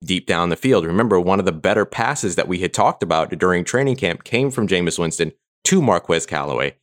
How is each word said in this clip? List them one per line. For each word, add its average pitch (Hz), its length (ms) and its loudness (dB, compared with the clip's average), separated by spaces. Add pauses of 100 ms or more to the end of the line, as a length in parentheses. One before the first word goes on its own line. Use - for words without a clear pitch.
deep 90 220 -2
down 87 220 0
the 85 80 0
field. 117 280 2
Remember, 98 340 2
one 92 200 2
of 92 80 -2
the 92 60 2
better 98 320 0
passes 117 500 -4
that - 140 -2
we 90 100 -4
had 90 160 -4
talked 110 300 0
about 80 340 0
during 90 260 2
training 131 320 0
camp - 280 -4
came 131 260 -2
from 120 160 -2
Jameis 87 320 0
Winston 82 340 -2 (320)
to 190 160 4
Marquez 90 460 2
Callaway 69 560 -4